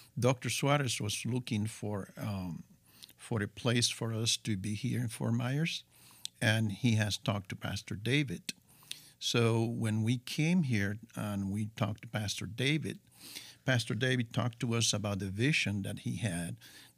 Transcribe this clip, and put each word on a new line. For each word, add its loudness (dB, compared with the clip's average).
Doctor 2
Suarez 2
was -2
looking 0
for, -6
um, -4
for -2
a 0
place 2
for -4
us 2
to -2
be -2
here -2
in -2
Fort 0
Myers, 0
and 4
he 4
has 2
talked -2
to -6
Pastor -6
David. -2
So 4
when 0
we 2
came 2
here 2
and -2
we -2
talked -2
to -14
Pastor -4
David, 0
Pastor 2
David 0
talked 0
to 0
us 2
about 0
the -2
vision 2
that -4
he -4
had, -2